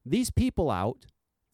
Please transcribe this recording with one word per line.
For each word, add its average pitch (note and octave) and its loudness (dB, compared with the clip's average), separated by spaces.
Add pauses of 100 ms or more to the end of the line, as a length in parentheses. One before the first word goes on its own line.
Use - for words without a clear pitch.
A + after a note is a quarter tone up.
these A3 0
people G3 0
out, F#2+ -2 (480)